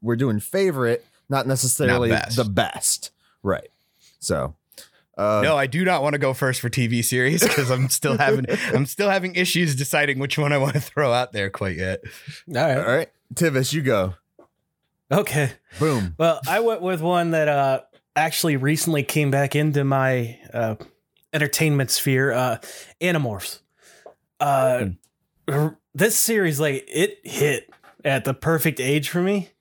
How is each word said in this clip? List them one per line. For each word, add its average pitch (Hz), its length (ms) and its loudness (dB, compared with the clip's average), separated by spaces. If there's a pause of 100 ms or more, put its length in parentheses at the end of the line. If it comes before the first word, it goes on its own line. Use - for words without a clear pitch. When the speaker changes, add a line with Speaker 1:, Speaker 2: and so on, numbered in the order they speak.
Speaker 1:
we're 117 140 0
doing 117 240 0
favorite, 135 680 0 (240)
not 135 180 0
necessarily 123 640 2
Speaker 2:
Not 107 160 2
best. 113 120 -4
Speaker 1:
the 120 80 2
best. - 680 -2 (320)
Right. 95 260 -2 (500)
So, 73 360 -4 (640)
uh, 104 260 2
Speaker 2:
No, 151 140 2
I 139 100 0
do 156 180 -2
not 175 180 2
wanna 147 160 0
go 135 140 0
first 131 280 -2
for 120 80 -4
T 120 180 0
V 117 140 0
series 131 420 0
'cause 143 280 0
I'm 131 180 0
still 135 280 0
having, 135 320 2
Speaker 1:
<laughs> - 240 -2
Speaker 2:
I'm 135 120 2
still 202 240 -2
having 185 260 -2
issues 175 400 0
deciding 143 440 0
which 135 180 -2
one 147 160 2
I 143 40 2
wanna 139 240 0
throw 143 320 0
out 123 180 0
there 101 180 -2
quite 95 280 -4
yet. 92 240 -4 (480)
Speaker 3:
All 156 120 -10
right. 139 160 2
Speaker 1:
all 156 60 -2 (120)
right, 160 140 -2 (240)
Tivis, 139 400 0
you 160 80 -2
go. 101 340 0 (960)
Speaker 3:
Okay. 147 400 0 (280)
Speaker 1:
Boom. 110 380 0
Speaker 3:
Well, 160 300 2
I 190 140 2
went 226 200 0
with 180 200 -2
one 170 300 0
that, 156 180 2
uh, 139 320 2 (340)
actually 156 420 0
recently 147 460 0
came 147 280 0
back 139 240 0
into 147 280 2
my, 131 540 0 (160)
uh, 110 220 -2 (580)
entertainment 147 580 0
sphere, 135 400 2
uh, 123 260 0 (440)
Animorphs. 147 580 -2 (800)
Uh, 131 400 2
Speaker 2:
Hmm. 101 100 -2 (640)
Speaker 3:
r-, 151 240 0 (160)
this 214 240 2
series, 185 420 2
like, 139 280 -2
it 196 380 -2
hit 143 440 -2 (360)
at 139 200 0
the 135 80 0
perfect 160 460 0
age 139 300 0
for 175 120 -2
me. 196 280 0 (120)